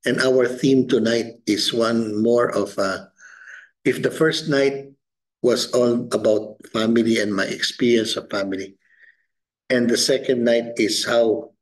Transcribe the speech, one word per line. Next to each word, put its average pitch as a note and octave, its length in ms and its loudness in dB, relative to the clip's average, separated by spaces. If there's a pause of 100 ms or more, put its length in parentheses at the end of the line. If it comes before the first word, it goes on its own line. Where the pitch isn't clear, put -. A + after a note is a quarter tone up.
And C#3 140 -2
our C3 300 2
theme B2+ 400 2
tonight A2+ 580 0
is G#2 260 -2
one A2+ 480 -2
more A#2+ 300 2
of - 280 -4
a, F#2+ 340 -6 (720)
if C3 180 -2
the C3 80 0
first D#3+ 380 -2
night C#3 420 0 (500)
was - 300 0
all A#2+ 400 0
about G#2+ 460 0 (160)
family A2+ 480 2
and G#2 120 -2
my F#2+ 120 -2
experience - 720 0
of G2 120 -10
family, G2 460 -6 (960)
and A#2+ 180 2
the A#2 80 2
second C3 460 0
night A#2 320 0
is - 320 0
how A#2 560 2